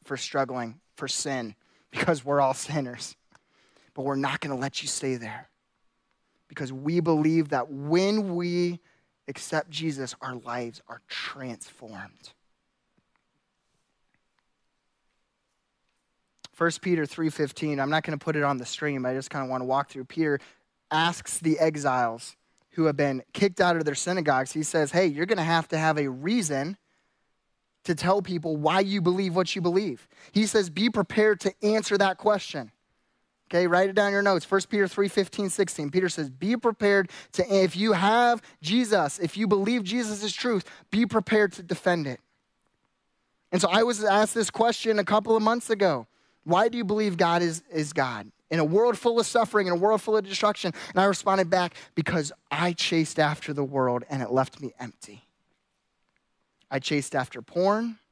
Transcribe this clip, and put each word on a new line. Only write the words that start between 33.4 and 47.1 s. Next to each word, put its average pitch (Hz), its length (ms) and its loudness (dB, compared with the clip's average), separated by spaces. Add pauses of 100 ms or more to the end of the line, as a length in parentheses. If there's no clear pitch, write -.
Okay, 175 180 4
write 185 220 4
it 190 40 -8
down 202 140 4
in 202 60 0
your 202 100 2
notes. 190 220 2
First 196 240 0
Peter 202 180 2
three 202 200 0
fifteen, 196 420 -2
sixteen. 165 420 -2
Peter 180 180 2
says, 156 200 -4
"Be 180 280 -2
prepared 202 540 2 (220)
to, 185 200 0
if 185 220 4
you 208 180 2
have 226 480 4 (200)
Jesus, 202 580 0
if 170 180 -4
you 220 100 0
believe 208 360 2
Jesus 214 400 -4
is 202 100 -4
truth, 233 300 -2 (260)
be 220 160 2
prepared 214 480 2
to - 80 -16
defend 170 460 -2
it." 127 120 -8 (1300)
And 175 100 2
so 190 80 4
I 208 140 4
was 226 200 -2
asked 214 300 4
this 226 160 0
question 226 480 0
a 202 60 2
couple 214 320 2
of 220 80 2
months 233 260 0
ago. 180 380 2 (380)
"Why 180 220 4
do 233 120 -2
you 233 40 -2
believe 208 320 0